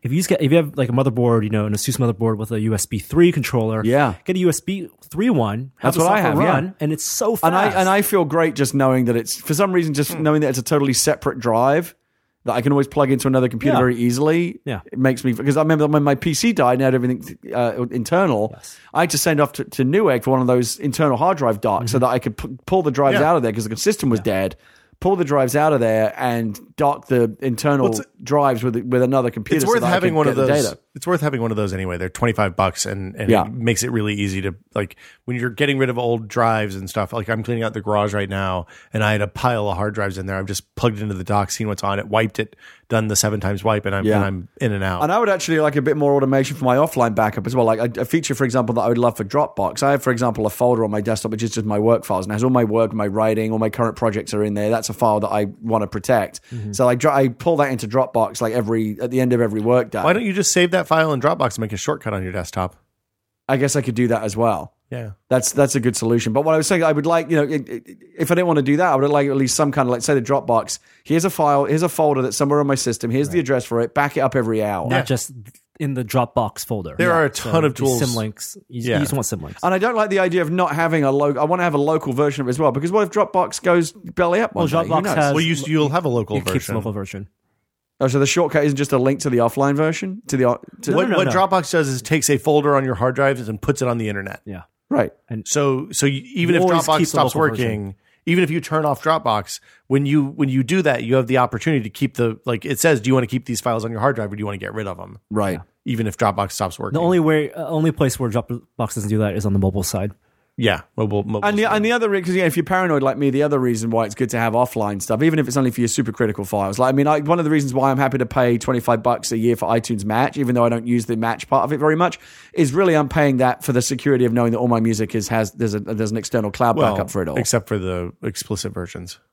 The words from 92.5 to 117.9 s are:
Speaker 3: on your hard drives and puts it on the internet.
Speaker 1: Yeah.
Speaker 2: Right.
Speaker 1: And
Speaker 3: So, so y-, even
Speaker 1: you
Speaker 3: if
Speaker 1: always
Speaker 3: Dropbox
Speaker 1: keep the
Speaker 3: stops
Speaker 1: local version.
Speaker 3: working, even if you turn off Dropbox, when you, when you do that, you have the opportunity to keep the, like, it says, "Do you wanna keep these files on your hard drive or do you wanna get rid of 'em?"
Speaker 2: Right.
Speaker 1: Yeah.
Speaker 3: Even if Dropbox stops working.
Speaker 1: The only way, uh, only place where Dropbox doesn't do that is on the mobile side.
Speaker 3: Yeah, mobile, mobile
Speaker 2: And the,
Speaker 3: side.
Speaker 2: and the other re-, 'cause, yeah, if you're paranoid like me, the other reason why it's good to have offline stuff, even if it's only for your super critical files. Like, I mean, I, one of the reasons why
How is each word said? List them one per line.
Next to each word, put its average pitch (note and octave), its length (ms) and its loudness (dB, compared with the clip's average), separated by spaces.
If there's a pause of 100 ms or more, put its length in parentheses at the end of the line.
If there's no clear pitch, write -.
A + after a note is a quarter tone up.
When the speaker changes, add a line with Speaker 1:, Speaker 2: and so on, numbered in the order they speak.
Speaker 3:
on C3+ 100 2
your B2+ 100 -2
hard B2 200 0
drives C3+ 340 0
and A2 120 -6
puts - 200 -2
it B2+ 60 0
on A#2 100 -2
the A2+ 120 -4
internet. G2 360 -8
Speaker 1:
Yeah. F#2 180 -14 (260)
Speaker 2:
Right. - 240 0 (160)
Speaker 1:
And A2 180 -8
Speaker 3:
So, C#3 440 -2
so - 140 0
y-, C#3 160 0 (140)
even F3 200 2
Speaker 1:
you F3 60 4
Speaker 3:
if F#3 60 4
Speaker 1:
always E3 160 2
Speaker 3:
Dropbox D#3 140 2
Speaker 1:
keep E3 80 4
the D3+ 40 -4
Speaker 3:
stops D3 260 2
Speaker 1:
local D#3 140 2
version. A#2+ 180 -2
Speaker 3:
working, G#2 280 -6 (300)
even F3 180 2
if D3+ 80 0
you E3 80 -2
turn D#3 260 -2
off C#3+ 160 0
Dropbox, A#2+ 600 -2 (260)
when C#3 180 2
you, C#3+ 200 2
when C#3 240 -2
you C3 120 2
do E3+ 200 0
that, C3 240 0
you A#2+ 100 2
have B2+ 120 2
the B2+ 100 2
opportunity B2 460 0
to G#2+ 60 -8
keep - 260 -4
the, A2+ 300 0
like, A2+ 200 -4
it B2+ 140 -4
says, D#3 200 2
"Do G#2+ 100 -4
you C3 40 4
wanna B2+ 140 2
keep B2+ 180 -6
these A#2 160 -6
files A2+ 240 -2
on A2+ 60 -6
your A2 100 -6
hard C3 160 0
drive G#2 140 -6
or G2+ 40 -10
do G#2 60 -8
you G#2+ 40 -6
wanna G2+ 120 -6
get G2 160 -10
rid G#2+ 140 -6
of F2+ 120 -10
'em?" G2 200 -16 (120)
Speaker 2:
Right. G#2 220 0
Speaker 1:
Yeah. E2+ 80 -8 (240)
Speaker 3:
Even A#2 200 -2
if G2+ 120 -6
Dropbox G2+ 340 0
stops F#2 260 -6
working. A#2 180 -6
Speaker 1:
The D#3+ 60 0
only F3 180 2
way, D#3 340 2
uh, D#3 140 -8
only D#3 260 0
place C#3 260 0
where B2 100 -2
Dropbox A#2 640 -6
doesn't G#2 140 -6
do G#2+ 100 0
that G#2 160 0
is G#2 100 -4
on G2 80 0
the G2 60 2
mobile F#2+ 240 0
side. G2+ 280 -4 (460)
Speaker 3:
Yeah, G2 260 0 (120)
mobile, G#2 300 0
mobile G#2+ 200 -4
Speaker 2:
And G#3 140 2
the, A3 40 2
Speaker 3:
side. G#3 120 0
Speaker 2:
and G#3 80 0
the A3+ 80 0
other A#3 160 0
re-, G3 140 0
'cause, F3+ 120 -2
yeah, F#3 120 2
if D#3 100 0
you're E3+ 80 0
paranoid F3 400 0
like C3 140 0
me, C#3 120 2
the C#3 140 0
other D3 160 0
reason A#2 300 0
why A2+ 160 2
it's G#2 100 -10
good B2 140 -2
to B2 80 -4
have A2+ 160 0
offline A2 480 0
stuff, A2+ 200 -2
even D#3 160 4
if C3 120 0
it's B2+ 80 -2
only C3 120 2
for A#2+ 120 -2
your A#2 80 2
super A#2+ 240 -2
critical G#2 320 -2
files. G2+ 340 -2
Like, B2+ 140 4
I - 20 2
mean, C#3+ 120 4
I, D3+ 120 4
one D#3 200 2
of E3+ 40 0
the D3+ 80 0
reasons C#3+ 220 2
why C3+ 180 2